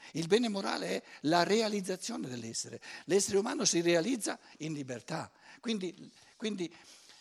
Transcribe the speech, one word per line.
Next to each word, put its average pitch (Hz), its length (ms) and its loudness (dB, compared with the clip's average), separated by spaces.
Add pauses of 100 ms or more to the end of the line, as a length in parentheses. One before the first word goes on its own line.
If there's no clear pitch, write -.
(120)
Il 165 140 -2
bene 226 220 4
morale 196 400 -2
è 185 140 -2 (200)
la 165 200 6
realizzazione 208 840 0
dell'essere. 113 520 -8 (240)
L'essere 196 340 4
umano 247 260 0
si - 160 4
realizza 175 580 2 (200)
in 156 140 -6
libertà. 135 580 -8 (300)
Quindi, 202 500 -6 (260)
quindi 190 380 -4 (460)